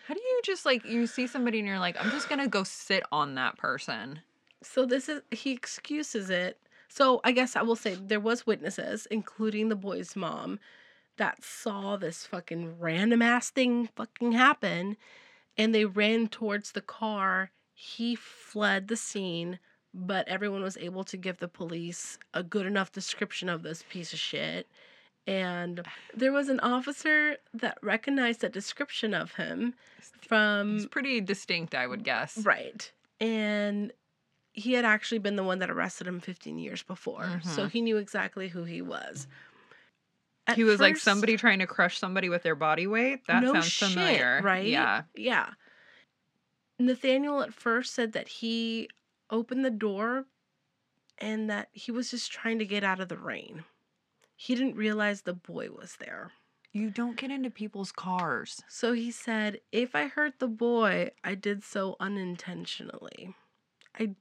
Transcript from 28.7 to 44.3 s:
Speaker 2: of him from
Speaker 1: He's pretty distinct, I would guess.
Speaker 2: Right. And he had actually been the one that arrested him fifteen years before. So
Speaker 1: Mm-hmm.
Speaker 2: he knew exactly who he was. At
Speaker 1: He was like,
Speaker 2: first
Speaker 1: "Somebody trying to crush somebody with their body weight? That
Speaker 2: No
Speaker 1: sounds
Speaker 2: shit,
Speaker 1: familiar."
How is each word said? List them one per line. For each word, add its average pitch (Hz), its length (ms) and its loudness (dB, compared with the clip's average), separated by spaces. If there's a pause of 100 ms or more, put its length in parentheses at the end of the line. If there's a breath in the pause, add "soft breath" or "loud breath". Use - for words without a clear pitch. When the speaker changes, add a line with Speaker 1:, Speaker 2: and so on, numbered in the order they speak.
Speaker 2:
of 170 200 -2
him 180 420 -2 (460 loud breath)
from 208 560 4
Speaker 1:
He's 208 80 -4
pretty 262 340 0
distinct, 180 560 -2
I 127 100 2
would 127 200 -6
guess. 127 320 0
Speaker 2:
Right. 208 520 0 (300)
And 208 720 0 (600)
he 220 200 -2
had 240 120 4
actually 214 340 2
been 202 160 0
the 196 80 0
one 185 160 0
that 180 100 0
arrested 175 380 -2
him 180 140 -6
fifteen 160 360 -10
years 147 240 -8
before. - 600 -6
So 170 200 -2
Speaker 1:
Mm-hmm. 202 40 -2
Speaker 2:
he 233 140 -2
knew 226 160 2
exactly 196 500 -4
who 175 160 -8
he 170 180 -8
was. 139 460 -10 (1200 loud breath)
At 233 80 4
Speaker 1:
He 226 80 6
was 214 160 8
like, 285 160 10
Speaker 2:
first 311 80 -6
Speaker 1:
"Somebody 214 320 6
trying 202 240 4
to 185 80 0
crush - 320 2
somebody 185 300 0
with 175 140 0
their 160 120 2
body 156 320 2
weight? 247 400 0
That 240 160 6
Speaker 2:
No 254 80 4
Speaker 1:
sounds 165 160 4
Speaker 2:
shit, 196 220 2
Speaker 1:
familiar." 143 520 4